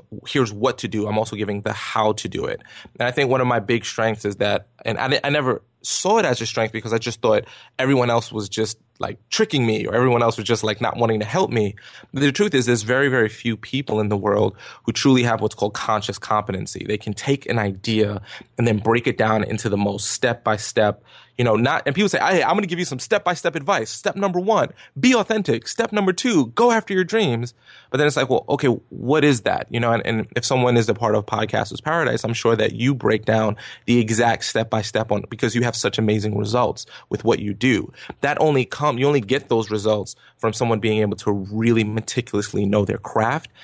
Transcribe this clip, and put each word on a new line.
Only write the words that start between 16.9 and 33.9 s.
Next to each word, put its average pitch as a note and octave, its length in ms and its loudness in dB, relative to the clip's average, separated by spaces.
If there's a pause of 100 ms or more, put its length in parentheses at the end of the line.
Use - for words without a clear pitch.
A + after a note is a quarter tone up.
can G#2 160 -6
take - 360 -4
an A#2 100 0
idea G#2 640 -2 (360)
and A#2 80 2
then A2 120 2
break A2+ 300 2
it A#2+ 100 -2
down A2 260 2
into - 240 -4
the G2+ 80 -2
most G2+ 360 -2
step-by-step, G#2+ 920 0 (340)
you B2 60 2
know, A2+ 140 4
not, B2 280 2
and C#3+ 80 0
people G3 140 2
say, - 120 0
"Hey, E3 240 2
I'm D#3+ 100 2
gonna G3+ 140 0
give E3+ 120 -4
you F3 60 -4
some C3 140 -6
step-by-step F3 560 -2
advice. C#3+ 340 -2
Step - 260 -4
number F#3+ 240 0
one, F#3+ 300 2 (280)
be B3 160 4
authentic. G3 540 0
Step - 240 -4
number G3 220 2
two, F3+ 340 2
go A#3 240 4
after A3 220 0
your F#3 100 2
dreams." C#3+ 520 -2 (340)
But C3 80 -2
then D3 80 4
it's D3 100 2
like, C3 140 2
"Well, - 200 2
okay, C#3+ 180 2
what C3 560 0
is C3+ 180 4
that?" - 300 -2
You A#2 80 -2
know, A#2 120 2
and, A#2 140 0
and A2 300 -2
if A#2 100 -2
someone B2 320 4
is A2+ 100 4
a A2+ 60 4
part A2 220 0
of G#2 100 0
Podcasters A2 580 -4
Paradise, D3+ 400 0
I'm A2+ 120 -2
sure A2+ 200 2
that G#2+ 180 2
you A#2+ 200 0
break A2 320 0
down A2 320 2 (280)
the A#2+ 140 4